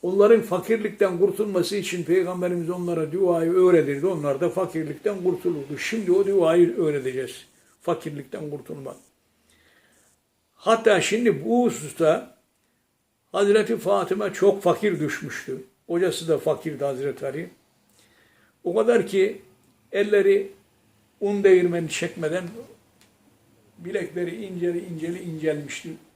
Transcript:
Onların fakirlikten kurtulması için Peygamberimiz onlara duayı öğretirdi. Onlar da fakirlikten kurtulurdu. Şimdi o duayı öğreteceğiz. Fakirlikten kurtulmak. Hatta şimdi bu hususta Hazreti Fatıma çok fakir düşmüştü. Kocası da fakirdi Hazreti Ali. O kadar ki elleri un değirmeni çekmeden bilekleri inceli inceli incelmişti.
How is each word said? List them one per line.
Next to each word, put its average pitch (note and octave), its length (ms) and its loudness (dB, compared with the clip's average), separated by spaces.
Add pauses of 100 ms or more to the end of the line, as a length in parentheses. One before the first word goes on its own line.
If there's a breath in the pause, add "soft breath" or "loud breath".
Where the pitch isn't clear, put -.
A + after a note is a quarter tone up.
Onların G3+ 400 6
fakirlikten G3 760 -2
kurtulması G3 580 0
için F3 280 -4
Peygamberimiz F3 640 0
onlara F3 420 -4
duayı E3+ 400 2
öğretirdi. E3 540 4
Onlar D3 340 -2
da E3+ 100 0
fakirlikten F3 720 -6
kurtulurdu. D#3+ 560 -4
Şimdi G3+ 340 -2
o G3 140 4
duayı F3 520 4
öğreteceğiz. C3+ 680 -4 (360 soft breath)
Fakirlikten D3+ 680 -8
kurtulmak. C3 460 -14 (1600 soft breath)
Hatta A3 460 4
şimdi G3 440 0
bu A#3 200 2
hususta D#3+ 720 -2 (960)
Hazreti G3+ 440 2
Fatıma G3 560 -2
çok G3 300 2
fakir F3+ 380 2
düşmüştü. - 640 -8 (240)
Kocası E3+ 420 -2
da D3+ 100 2
fakirdi C#3+ 460 -4
Hazreti C#3 420 -6
Ali. C#3 240 -10 (1120 soft breath)
O F3 100 -2
kadar A3 320 4
ki G3 360 0 (500)
elleri G3+ 600 2 (680)
un G3+ 240 -2
değirmeni F3 460 6
çekmeden E3+ 540 -4 (1300)
bilekleri F3 680 -6
inceli F3 400 -4
inceli E3+ 380 -8
incelmişti. D#3 680 -6 (280)